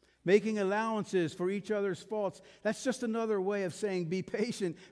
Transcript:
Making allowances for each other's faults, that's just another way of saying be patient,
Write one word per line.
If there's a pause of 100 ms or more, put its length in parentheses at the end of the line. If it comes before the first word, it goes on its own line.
(260)
Making
allowances
for
each
other's
faults, (200)
that's
just
another
way
of
saying
be
patient, (140)